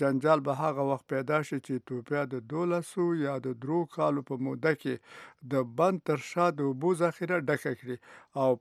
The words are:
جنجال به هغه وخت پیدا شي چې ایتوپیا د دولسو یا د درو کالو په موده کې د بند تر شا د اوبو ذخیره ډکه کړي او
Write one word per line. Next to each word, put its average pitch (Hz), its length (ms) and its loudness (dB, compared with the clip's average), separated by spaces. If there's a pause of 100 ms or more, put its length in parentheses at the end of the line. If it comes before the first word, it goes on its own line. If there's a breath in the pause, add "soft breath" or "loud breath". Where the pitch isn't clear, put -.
جنجال 139 460 4
به 139 160 0
هغه 143 260 0
وخت 135 240 -2
پیدا 135 260 0 (120)
شي 143 100 -2
چې - 180 -10
ایتوپیا 135 540 -4
د 123 180 -6
دولسو 175 560 -2 (140)
یا 139 160 0 (100)
د 127 160 -2
درو 151 160 0 (160)
کالو 147 360 2
په 131 160 -4
موده 135 340 0
کې 127 140 -2 (580 loud breath)
د 131 120 2 (140)
بند 180 320 2
تر 143 160 2
شا 175 220 2 (100)
د 143 120 2
اوبو 147 300 0
ذخیره 175 380 0
ډکه 143 420 0
کړي 123 160 -8 (460 loud breath)
او 131 80 6 (100)